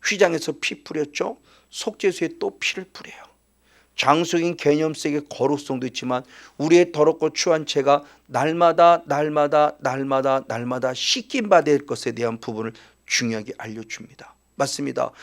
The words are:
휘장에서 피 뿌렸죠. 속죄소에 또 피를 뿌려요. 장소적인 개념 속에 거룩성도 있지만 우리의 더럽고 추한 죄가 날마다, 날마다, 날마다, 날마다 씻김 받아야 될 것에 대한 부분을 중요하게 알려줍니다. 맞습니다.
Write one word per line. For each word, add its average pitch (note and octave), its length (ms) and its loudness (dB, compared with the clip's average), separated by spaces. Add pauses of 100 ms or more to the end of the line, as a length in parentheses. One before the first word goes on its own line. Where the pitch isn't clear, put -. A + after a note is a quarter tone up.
휘장에서 E3+ 560 0
피 - 240 -8
뿌렸죠. - 560 -6 (300)
속죄소에 F3+ 680 -4
또 - 180 -6
피를 - 340 -6
뿌려요. - 300 -20 (760)
장소적인 E3+ 640 0
개념 D3+ 360 0
속에 D3 360 -4
거룩성도 C3+ 580 -2
있지만 B2+ 360 -4 (340)
우리의 F3 340 4
더럽고 D#3 420 2
추한 D#3 320 0
죄가 C#3+ 380 2 (220)
날마다, E3 800 4
날마다, D3 760 2
날마다, C3+ 680 0
날마다 B2 460 -4
씻김 A3+ 560 -4
받아야 D3+ 280 6
될 C#3+ 80 -6
것에 A#2 280 -6
대한 A#2 260 -4
부분을 A2 340 -8 (320)
중요하게 A2+ 520 -4
알려줍니다. - 800 -16 (200)
맞습니다. C#3 560 -4 (120)